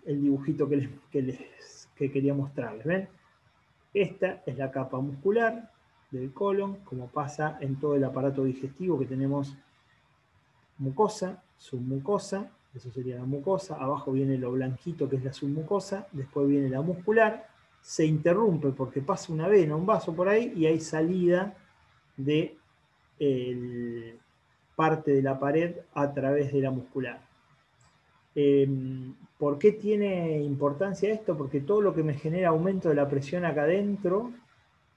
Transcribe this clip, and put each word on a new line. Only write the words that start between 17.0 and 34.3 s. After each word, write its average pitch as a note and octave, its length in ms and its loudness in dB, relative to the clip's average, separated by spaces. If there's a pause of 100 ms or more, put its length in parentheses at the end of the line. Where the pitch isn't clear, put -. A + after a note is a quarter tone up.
se - 260 2
interrumpe D#3 640 4
porque C3+ 300 -4
pasa F3 320 -4
una D#3 160 -2
vena, E3+ 260 6
un E3+ 120 -2
vaso F#3+ 280 0
por F3+ 140 0
ahí, A3+ 260 2
y D#3+ 120 2
hay D#3+ 140 4
salida F3+ 760 2 (600)
de D3+ 400 0 (600)
el, B2 1000 -4 (580)
parte D#3 360 2
de C3+ 100 4
la C3+ 160 0
pared D#3+ 380 0 (180)
a C#3+ 180 0
través C#3 400 0
de C#3 80 2
la C3+ 100 0
muscular. B2+ 580 -8 (1040)
Em, C3+ 800 2 (240)
¿por C#3+ 220 0
qué G#3 140 6
tiene G3 680 0
importancia D3 720 0
esto? F3+ 240 -2
Porque C#3 240 -4
todo G#3 220 2
lo F#3+ 100 4
que D#3 120 0
me D3+ 100 0
genera E3 360 0
aumento F3 380 2
de D3+ 60 4
la C#3+ 140 2
presión C#3+ 360 -2
acá D3 200 0
adentro G3+ 640 0 (680)